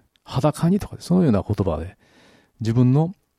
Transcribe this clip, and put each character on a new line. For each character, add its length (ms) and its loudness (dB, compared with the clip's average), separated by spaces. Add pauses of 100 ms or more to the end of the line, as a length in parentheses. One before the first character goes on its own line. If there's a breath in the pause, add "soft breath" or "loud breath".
(240)
裸 460 0
に 100 2
と 80 -10
か 80 -16
で、 60 -18
そ 140 -2
の 80 4
よ 60 4
う 20 4
な 120 0
言 120 -4 (100)
葉 140 -2
で、 180 -12 (600 soft breath)
自 140 -2
分 200 4
の 200 0 (240)